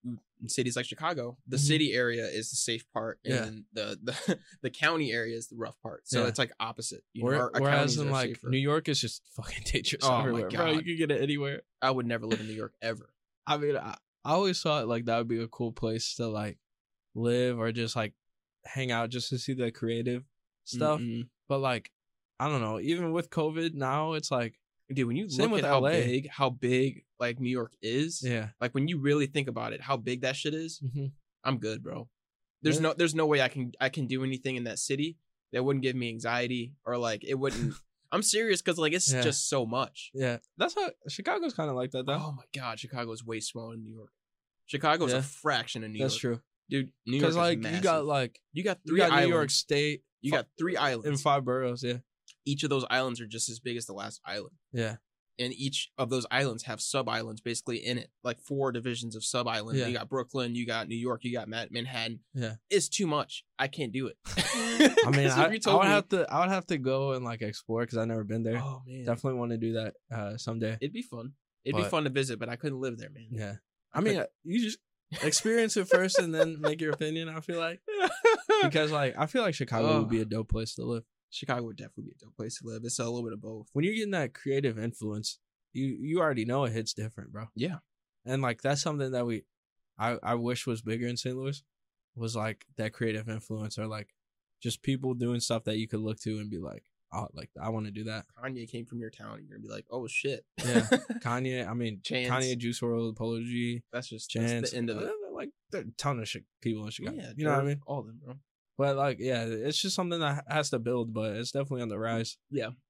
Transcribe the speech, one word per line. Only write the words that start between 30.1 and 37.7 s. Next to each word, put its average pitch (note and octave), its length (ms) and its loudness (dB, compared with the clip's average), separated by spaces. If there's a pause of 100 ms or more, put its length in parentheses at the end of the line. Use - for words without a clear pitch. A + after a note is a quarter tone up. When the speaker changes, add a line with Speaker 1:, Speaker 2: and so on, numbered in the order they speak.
Speaker 1:
that C3+ 160 2
shit D3+ 160 -2
is, D#3+ 320 -6
Speaker 2:
Mm-hmm. C#3 220 -2 (360)
Speaker 1:
I'm C3 140 2
good, G#2+ 260 -4
bro. A#2+ 240 -8 (540)
There's D#3 160 4
Speaker 2:
Yeah. D#3+ 60 2
Speaker 1:
no, D#3+ 100 4
there's E3 220 2
no D#3+ 100 4
way D3 160 6
I B2+ 80 6
can, B2+ 320 -4
I C3+ 80 4
can C3 180 -2
do C3 160 0
anything C3 320 -2
in B2 100 -4
that A2 140 -6
city D3 380 -2 (340)
that B2 120 0
wouldn't C3+ 200 2
give C3 140 2
me A#2+ 120 -2
anxiety A#2+ 640 -2 (120)
or, A#2+ 120 -2
like, A2+ 280 -2
it C3+ 100 0
wouldn't. C3+ 380 0 (200)